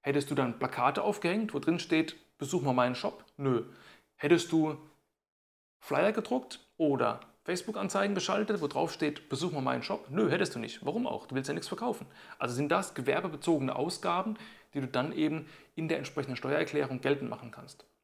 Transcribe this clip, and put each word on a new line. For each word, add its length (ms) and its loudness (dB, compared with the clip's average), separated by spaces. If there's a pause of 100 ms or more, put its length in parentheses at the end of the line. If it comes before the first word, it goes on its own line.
hättest 280 2
du 40 0
dann 220 2
Plakate 460 0
aufgehängt, 500 0
wo 60 -2
drin 180 2
steht, 380 0 (240)
„Besuch 240 0
mal 100 2
meinen 220 4
Shop“? 280 -6 (140)
Nö. 280 2 (500)
Hättest 360 2
du 240 2 (1040)
Flyer 320 2
gedruckt 480 -2 (180)
oder 420 4 (240)
Facebook-Anzeigen 720 0
geschaltet, 460 0
wo 60 0
drauf 240 0
steht, 380 -2
„Besuch 220 -2
mal 100 -2
meinen 220 0
Shop“? 260 -4
Nö, 220 2
hättest 240 0
du 40 -4
nicht. 240 -8
Warum 220 -2
auch? 220 -4
Du 80 -8
willst 140 -2
ja 40 -2
nichts 140 -6
verkaufen. 400 -4 (320)
Also 160 -2
sind 160 0
das 240 0
gewerbebezogene 800 0
Ausgaben, 640 0 (360)
die 80 -2
du 60 -4
dann 240 0
eben 360 0 (280)
in 120 -2
der 120 0
entsprechenden 360 -4
Steuererklärung 680 0
geltend 280 2
machen 220 -10
kannst. 340 -18 (180)